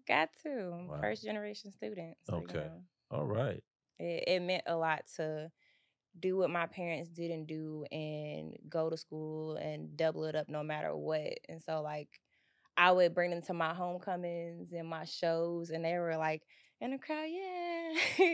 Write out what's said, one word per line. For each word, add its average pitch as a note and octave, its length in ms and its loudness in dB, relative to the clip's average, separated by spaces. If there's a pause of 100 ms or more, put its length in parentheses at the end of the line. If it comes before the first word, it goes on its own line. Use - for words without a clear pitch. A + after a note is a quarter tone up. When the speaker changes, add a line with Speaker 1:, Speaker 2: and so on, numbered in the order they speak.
Speaker 1:
Got D#4 260 4 (100)
to. F3+ 460 -4
Speaker 2:
Wow. D3+ 120 -6
Speaker 1:
First G#3+ 240 0
generation G#3 480 -6
student. F3+ 500 -10
So, F2 180 -4
you F2 80 -8
Speaker 2:
Okay. D#2+ 120 -4
Speaker 1:
know, D#2+ 240 -8 (260)
Speaker 2:
All D2 160 -2
right. G#2 360 0 (360)
Speaker 1:
it, E3+ 280 -4
it F3+ 160 4
meant F3+ 240 0
a E3+ 100 0
lot D#3+ 300 0 (100)
to D#3 340 -4 (680)
do F#3 200 2
what F3+ 120 4
my E3+ 160 2
parents E3+ 440 -4
didn't E3 360 -4
do D#3 460 -6
and D3+ 640 -6 (120)
go D#3+ 220 0
to E3 80 0
school D#3 580 -6
and D#3 400 -6
double D#3 300 2
it D#3 100 -2
up D3+ 120 0
no D3+ 160 -2
matter D#3 320 -2
what. D3+ 420 -2 (100)
And D#3+ 140 -12
so, D#3 200 -2
like, D3+ 380 -8 (560)
I F3 160 12
would F3 220 8
bring F3 180 4
them E3+ 120 0
to F3 100 -2
my E3 200 2
homecomings F3 1000 -4
and E3 160 -6
my D#3+ 160 -6
shows, E3+ 640 0
and E3 140 -2
they E3+ 140 2
were, E3+ 200 2
like, D#3+ 260 0 (360)
in B3 120 -2
the C4+ 60 -4
crowd, D#4 320 -4
"Yeah," F4 640 -4 (400)